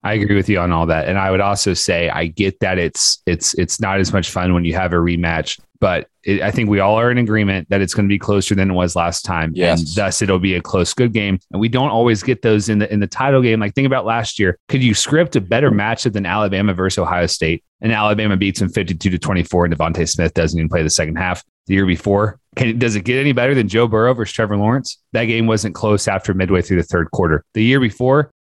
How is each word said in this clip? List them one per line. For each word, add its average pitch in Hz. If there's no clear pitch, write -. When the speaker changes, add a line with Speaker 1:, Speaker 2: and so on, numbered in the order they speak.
Speaker 1:
I 104
agree 101
with 95
you 98
on 87
all 82
that. 80
And 95
I 95
would 95
also 101
say, 85
I 82
get 95
that 92
it's, -
it's, -
it's -
not 98
as 95
much 92
fun 90
when 87
you 82
have 90
a 87
rematch, 85
but 87
it, 98
I 104
think 117
we 104
all 98
are 120
in 123
agreement 104
that 98
it's 95
gonna 101
be 101
closer 101
than 95
it 92
was 90
last 87
time. 82
Speaker 2:
Yes. 85
Speaker 1:
And 78
thus 98
it'll 95
be 92
a 87
close, -
good 120
game. 101
And 98
we 113
don't 127
always 113
get 127
those 107
in 107
the, 104
in 104
the 98
title 135
game. 113
Like, 104
think 139
about 131
last 113
year. 92
Could 131
you 113
script 160
a 131
better 113
matchup 107
than 98
Alabama 104
versus 185
Ohio 120
State? 82
And 113
Alabama 107
beats 98
them 95
fifty-two 90
to 90
twenty-four, 87
and 82
Devontae 82
Smith 82
doesn't 82
even 80
play 82
the 78
second 80
half 90
the 95
year 98
before. 98
Can, 117
does 117
it 98
get 127
any 139
better 123
than 117
Joe 117
Burrow 113
versus 113
Trevor 104
Lawrence? 110
That 113
game 113
wasn't 107
close 104
after 98
midway 92
through 90
the 80
third 85
quarter. 80
The 110
year 127
before, 131